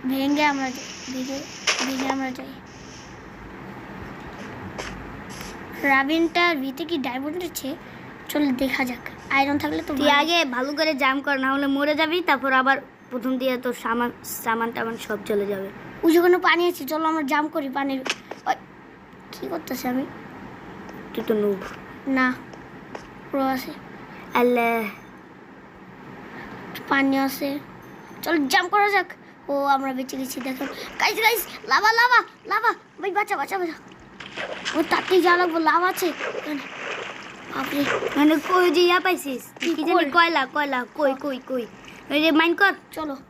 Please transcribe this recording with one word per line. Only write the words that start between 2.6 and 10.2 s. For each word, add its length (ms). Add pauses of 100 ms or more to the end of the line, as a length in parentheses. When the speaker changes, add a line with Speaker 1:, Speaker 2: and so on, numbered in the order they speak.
Speaker 1:
রাবিনটার 720
ভিতরে 280
কি 120
ডায়মন্ড 460
আছে? 320 (540)
চলো 160
দেখা 400
যাক। 480
আয়রন 240
থাকলে 300
তো 80
Speaker 2:
তুই 120
Speaker 1:
ভালো। 40
Speaker 2:
আগে 340